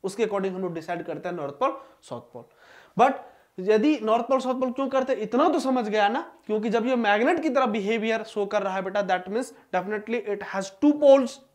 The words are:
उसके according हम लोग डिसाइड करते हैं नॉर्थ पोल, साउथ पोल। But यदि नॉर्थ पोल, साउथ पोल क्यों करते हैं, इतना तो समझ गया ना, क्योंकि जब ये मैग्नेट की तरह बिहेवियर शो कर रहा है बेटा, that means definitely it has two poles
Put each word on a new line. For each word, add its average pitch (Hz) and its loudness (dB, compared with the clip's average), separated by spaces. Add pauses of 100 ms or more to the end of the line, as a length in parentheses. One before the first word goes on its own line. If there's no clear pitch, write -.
उसके 196 -2
according 190 -2
हम 190 -6
लोग 175 -4
डिसाइड 165 -6
करते 165 -8
हैं 175 -6
नॉर्थ 139 -6
पोल, 277 -2 (320)
साउथ 120 -12
पोल। 117 -16 (520)
But 262 4 (380)
यदि 220 2
नॉर्थ 226 0
पोल, 262 2
साउथ 254 -4
पोल 254 -2
क्यों 269 -4
करते 262 0
हैं, 202 -2
इतना 254 2
तो 285 2
समझ 247 0
गया 202 2
ना, 254 0 (260)
क्योंकि 214 -2
जब 226 0
ये 262 2
मैग्नेट 233 2
की 311 0
तरह 262 2
बिहेवियर 214 -2
शो 208 -4
कर 202 -2
रहा 190 -4
है 190 -2
बेटा, 196 -2
that 185 0
means 240 -4 (220)
definitely 214 -2 (140)
it 202 -8 (100)
has 196 -4 (120)
two 294 6
poles 269 6 (160)